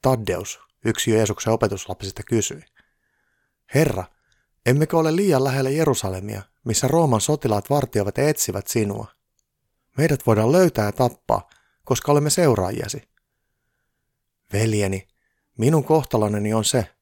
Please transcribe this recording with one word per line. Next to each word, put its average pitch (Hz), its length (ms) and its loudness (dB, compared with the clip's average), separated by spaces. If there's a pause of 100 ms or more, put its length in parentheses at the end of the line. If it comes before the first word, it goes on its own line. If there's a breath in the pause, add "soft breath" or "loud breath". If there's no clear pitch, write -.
Taddeus, 104 580 -2 (240)
yksi 113 260 -2
Jeesuksen 110 420 0
opetuslapsista, 101 720 -4
kysyi, 104 400 -4 (1120)
"Herra, 120 300 2 (640)
emmekö 151 320 2
ole 160 180 2
liian 175 280 2
lähellä 135 260 -2
Jerusalemia, 107 720 -2 (220)
missä 117 240 -2
Rooman 147 320 4
sotilaat 113 500 -2
vartioivat 117 480 0
ja 143 100 2
etsivät 101 380 -4
sinua? 107 400 -4 (920)
Meidät 151 300 0
voidaan 110 260 2
löytää 170 320 4
ja 104 80 -2
tappaa, - 560 -2 (360 soft breath)
koska - 280 -2
olemme 147 180 2
seuraajiasi." 113 800 0 (1400)
"Veljeni, 101 560 0 (500)
minun 143 260 2
kohtaloneni 107 720 0
on 110 100 2
se 113 380 -2